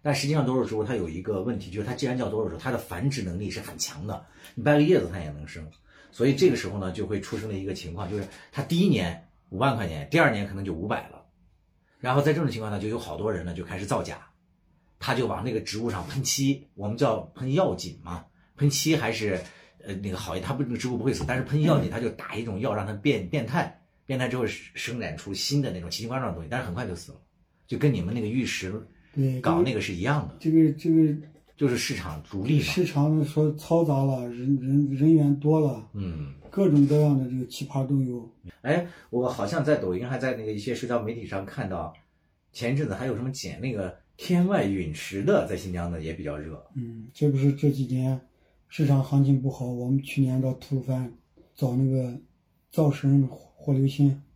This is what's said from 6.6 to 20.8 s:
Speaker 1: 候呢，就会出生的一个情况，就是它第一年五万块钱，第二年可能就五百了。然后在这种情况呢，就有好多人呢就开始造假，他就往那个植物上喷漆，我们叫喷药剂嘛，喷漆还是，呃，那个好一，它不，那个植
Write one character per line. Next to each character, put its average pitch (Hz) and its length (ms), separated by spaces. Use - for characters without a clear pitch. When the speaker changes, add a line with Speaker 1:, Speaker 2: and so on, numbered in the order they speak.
Speaker 1:
候 101 100
呢， 92 140
就 101 140
会 98 140
出 110 160
生 107 140
的 98 80
一 95 80
个 95 80
情 85 180
况， 92 180
就 104 60
是 98 80
它 143 120
第 170 180
一 196 80
年 90 340
五 95 80
万 120 180
块 107 100
钱， 73 240
第 165 80
二 147 140
年 101 140
可 98 80
能 98 100
就 95 100
五 87 140
百 - 220
了。 - 120
然 127 160
后 143 40
在 151 120
这 151 80
种 139 100
情 104 100
况 107 120
呢， 98 80
就 104 80
有 117 100
好 80 180
多 104 160
人 85 140
呢 87 80
就 87 80
开 92 160
始 98 80
造 95 160
假， 82 160
他 131 160
就 120 140
往 90 160
那 - 80
个 110 80
植 - 180
物 117 100
上 95 200
喷 135 120
漆， 135 540
我 101 140
们 113 80
叫 120 240
喷 131 180
药 156 200
剂 87 300
嘛， 87 220
喷 143 120
漆 151 280
还 113 160
是， 104 260
呃， 101 180
那 101 80
个 90 60
好 87 200
一， - 40
它 - 120
不， - 120
那 120 60
个 120 60
植 127 120